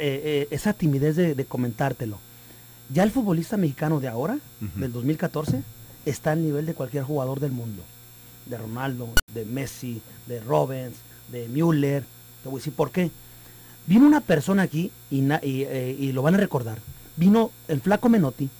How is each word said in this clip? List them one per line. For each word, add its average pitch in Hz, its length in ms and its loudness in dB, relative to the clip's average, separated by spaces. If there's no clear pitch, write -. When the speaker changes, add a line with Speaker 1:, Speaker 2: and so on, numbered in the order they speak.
Speaker 1:
eh, 143 240 -2
eh, 147 260 0
esa 147 220 -2
timidez 151 440 2
de, 170 180 2
de 131 100 -2
comentártelo. 123 760 -4
Ya 147 120 2
el 214 80 4
futbolista 202 460 0
mexicano 151 440 0
de 131 80 -4
ahora, 143 300 -2
Speaker 2:
Ujú. 98 180 -6
Speaker 1:
del 131 120 -4
dos 120 120 -6
mil 151 140 2
catorce, 156 440 -2
está 151 260 -2
al 165 100 0
nivel 151 240 -2
de 160 80 -4
cualquier 139 300 -6
jugador 135 340 -4
del 139 140 -2
mundo. 113 300 -8
De 123 100 -8
Ronaldo, 123 520 -6
de 113 100 -10
Messi, 120 560 -8
de 120 140 -10
Robens, 131 560 -2
de 120 180 -10
Müller. 143 540 2
Te - 60 -12
voy 135 80 -6
a 127 40 -10
decir 151 120 -6
por 147 180 0
qué. 180 200 0
Vino 226 200 8
una 294 160 8
persona 185 400 2
aquí 165 280 0
y 139 100 0
na-, 143 220 2
y, 135 200 -2
eh, 135 360 -4
y 135 140 -2
lo 131 100 0
van 160 120 4
a 196 40 6
recordar. 120 400 0
Vino 208 340 6
el 147 120 0
Flaco 208 280 2
Menotti 151 400 2